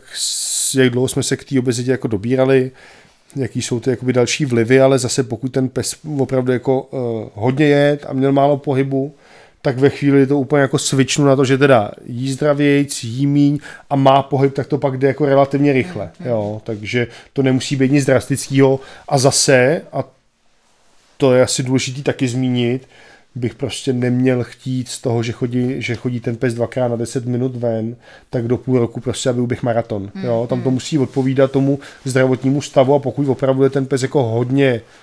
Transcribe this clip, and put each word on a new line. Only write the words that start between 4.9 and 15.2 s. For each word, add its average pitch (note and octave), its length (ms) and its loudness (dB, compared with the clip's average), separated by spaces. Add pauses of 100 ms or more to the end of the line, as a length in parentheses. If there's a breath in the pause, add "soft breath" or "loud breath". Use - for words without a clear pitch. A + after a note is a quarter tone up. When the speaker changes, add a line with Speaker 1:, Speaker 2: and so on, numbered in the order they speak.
Speaker 1:
zase B2+ 240 -2
pokud A#2+ 300 -6
ten C3 160 -2
pes - 280 -6 (220)
opravdu B2+ 340 0
jako, C3 400 -2
eh, A#2 420 -6
hodně C3 320 0
jet C#3+ 420 2
a - 40 -10
měl C3+ 200 0
málo C#3 240 4
pohybu, C3+ 580 -2 (480 soft breath)
tak C3 160 -2
ve C3+ 120 6
chvíli C#3 360 2
to C#3+ 120 0
úplně C#3 240 0
jako C3+ 160 0
switchnu C3+ 460 0
na C#3 120 4
to, C#3+ 80 2
že C3 140 2
teda B2+ 320 4 (160)
jí B2+ 260 -6
zdravějc, C#3+ 720 0
jí B2 220 -4
míň C#3+ 320 2 (320 loud breath)
a C#3+ 60 -2
má C3+ 260 6
pohyb, C3+ 320 0
tak C3 120 -4
to D3 120 -2
pak C3 200 -2
jde C3+ 100 2
jako C3+ 180 0